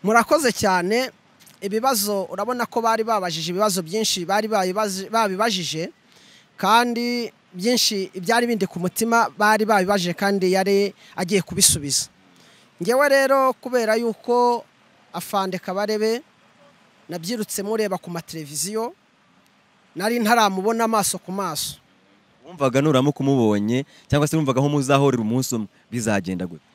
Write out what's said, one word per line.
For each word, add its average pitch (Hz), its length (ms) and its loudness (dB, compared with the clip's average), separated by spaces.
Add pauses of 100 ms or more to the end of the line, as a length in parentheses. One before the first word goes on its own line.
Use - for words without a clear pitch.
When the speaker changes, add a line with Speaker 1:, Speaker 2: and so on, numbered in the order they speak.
Speaker 1:
Murakoze 233 480 4
cyane. 202 580 0 (520)
Ibibazo 208 680 -2
urabona 226 400 -4
ko 233 120 -2
bari 226 220 0
babajije 175 460 -2
ibibazo 190 320 0
byinshi, 185 460 -4
bari 208 200 0
babibazi-, 196 640 -2
babibajije, 190 800 -2 (680)
kandi 240 720 0 (220)
byinshi 196 600 0
ibyari 226 320 0
bindi 220 240 0
ku - 100 -12
mutima 226 460 2 (120)
bari 214 280 4
babibajije 196 480 2
kandi 196 400 0
yari 196 400 2 (240)
agiye 185 240 0
kubisubiza. 151 680 0 (720)
Ngewe 262 280 2
rero, 269 480 4
kubera 233 400 0
yuko 240 640 0 (520)
Afande 190 440 -4
Kabarebe 214 640 -2 (880)
nabyirutse 190 560 -6
mureba 208 320 -2
ku - 160 -12
mateleviziyo, 165 800 -8 (1000)
nari 220 260 -2
ntaramubona 214 640 2
amaso 220 320 0
ku - 160 -12
maso. 185 460 -6 (680)
Speaker 2:
Wumvaga 139 400 0
nuramuka 139 400 2
umubonye, 117 560 2 (240)
cyangwa 147 240 2
se 160 80 0
wumvaga 131 240 2
aho 143 80 2
muzahurira 139 560 2
umunsi 123 320 -2
umwe 107 100 -6 (220)
bizagenda 98 560 -2
gute? 82 160 -14 (140)